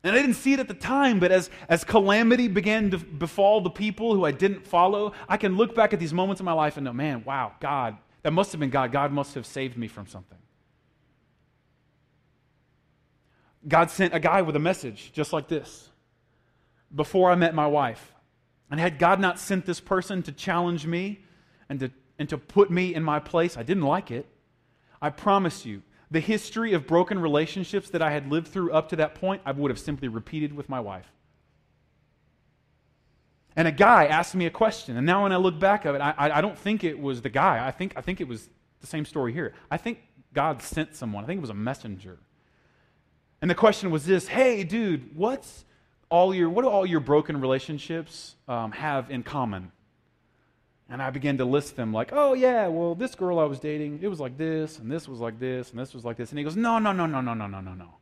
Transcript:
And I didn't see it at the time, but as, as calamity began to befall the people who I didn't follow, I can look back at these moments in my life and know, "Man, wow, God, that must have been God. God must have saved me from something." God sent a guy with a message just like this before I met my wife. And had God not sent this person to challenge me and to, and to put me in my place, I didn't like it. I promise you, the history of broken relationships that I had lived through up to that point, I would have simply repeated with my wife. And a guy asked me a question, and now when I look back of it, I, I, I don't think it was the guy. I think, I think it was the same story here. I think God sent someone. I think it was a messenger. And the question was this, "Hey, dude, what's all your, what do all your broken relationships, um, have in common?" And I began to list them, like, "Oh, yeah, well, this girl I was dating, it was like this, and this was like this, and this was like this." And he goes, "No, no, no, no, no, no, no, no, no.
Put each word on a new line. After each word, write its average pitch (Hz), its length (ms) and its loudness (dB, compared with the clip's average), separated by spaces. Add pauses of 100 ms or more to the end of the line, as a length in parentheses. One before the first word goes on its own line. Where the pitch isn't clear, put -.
And 190 120 2
I 254 40 8
didn't 269 180 2
see 269 140 0
it 269 80 4
at 254 80 -4
the 202 60 -12
time, 254 460 2
but 180 120 4
as, 185 200 4 (180)
as 170 140 2
calamity 226 640 4
began 208 420 2
to 185 80 0
befall 185 640 2
the 180 80 -2
people 214 460 -2
who 185 100 4
I 147 60 2
didn't 190 340 -2
follow, 202 480 2 (160)
I 185 80 2
can 190 200 0
look 226 180 2
back 214 180 4
at 160 60 -2
these 160 120 -4
moments 185 300 -2
in 190 40 -8
my 170 80 0
life 151 220 0
and 139 80 -8
know, 127 80 -6
"Man, 127 320 -4
wow, 127 380 -4
God, 135 340 -4 (280)
that 156 100 0
must 196 180 2
have 160 80 -10
been 139 120 -2
God. 127 200 0
God 139 220 0
must 143 220 -6
have 120 100 -10
saved 131 320 -8
me 117 100 -8
from 101 200 -16
something." 90 320 -20 (3250)
God 160 260 4
sent 175 220 0
a 165 60 0
guy 170 220 4
with 156 160 0
a - 20 2
message 151 540 -4
just 151 180 -4
like 156 160 -4
this - 400 -8 (1040)
before 180 380 4
I 175 40 8
met 165 200 2
my 151 120 2
wife. 139 440 0 (580)
And 147 80 -6
had 165 220 -2
God 190 220 6
not 180 180 0
sent 190 260 -2
this 175 140 -4
person 185 440 -4
to 143 100 -10
challenge 175 520 -2
me 185 380 -4 (460)
and 139 100 -6
to, 127 120 -4 (280)
and 147 80 -4
to 156 100 -6
put 202 320 4
me 180 240 0
in 160 80 -2
my 151 180 0
place, 165 360 0
I 117 80 -10
didn't 165 200 0
like 156 280 0
it. 120 140 -8 (760)
I 147 80 -2
promise 190 560 0
you, 101 180 -12 (260)
the 160 100 0
history 220 540 -2
of 147 120 0
broken 180 320 2
relationships 165 760 -2
that 165 100 -2
I 156 100 2
had 139 180 -6
lived 165 200 -2
through 175 240 -4
up 160 160 2
to 170 80 -4
that 151 180 -2
point, 190 300 -4
I 139 80 -4
would 139 180 -2
have 113 80 -4
simply 139 300 -8
repeated 147 420 -6
with 143 160 -14
my 131 140 -6
wife. 95 280 -12 (2500)
And 160 140 4
a - 20 0
guy 190 360 8
asked 160 280 2
me 175 100 0
a 165 40 0
question, - 480 0
and 131 80 0
now 190 180 4
when 196 80 2
I 185 60 2
look 185 200 2
back 196 280 2
of 143 100 0
it, 139 60 -2
I, 147 160 0
I, 147 220 2
I - 20 4
don't 202 160 -2
think 208 260 -2
it 156 160 -2
was 135 220 -4
the 127 80 -4
guy. 131 360 2
I 131 60 -4
think, 190 240 -8
I 127 60 -10
think 185 180 -6
it 160 80 -6
was 117 220 -12 (320)
the - 60 -20
same 151 180 -6
story 127 260 -4
here. 135 220 -6 (160)
I 160 80 -4
think 226 220 -6 (340)
God 143 280 0
sent - 360 -6
someone. 104 260 -8
I 117 40 -10
think 185 100 -6
it 180 40 -6
was 123 100 -8
a - 20 -10
messenger. 101 640 -8 (1200)
And 170 80 0
the 175 60 2
question 208 360 2
was 151 140 -2
this, 185 220 2
"Hey, 233 380 2
dude, 170 500 -4
what's 233 480 -6 (460)
all 180 260 6
your, 170 140 4
what 214 140 0
do 262 40 2
all 202 180 2
your 165 140 2
broken 139 400 2
relationships, 143 960 -4 (140)
um, 113 240 -4
have 139 360 -4
in 123 140 -6
common?" 101 480 -6 (1160)
And 123 120 -10
I 135 80 -4
began 139 280 -2
to 127 80 0
list 143 320 -2
them, 113 140 -4
like, 110 220 -2
"Oh, 277 200 4
yeah, 247 340 4
well, 170 260 -2
this 233 220 -6
girl 180 240 0
I 156 60 4
was 139 140 -4
dating, 151 440 -6
it 208 60 -2
was 170 100 -8
like 131 180 -8
this, 156 400 -4
and 113 140 -10
this 160 160 -6
was 127 120 -12
like 117 200 -8
this, 127 320 -6
and 113 80 -12
this 127 140 -10
was 120 120 -14
like 117 120 -8
this." 120 120 -8
And 143 80 -10
he 147 60 -4
goes, 156 120 -6
"No, 226 220 2
no, 214 140 2
no, 180 160 0
no, 143 120 -2
no, 123 140 -2
no, 107 140 -6
no, 98 140 -10
no, 90 120 -12
no. 90 280 -18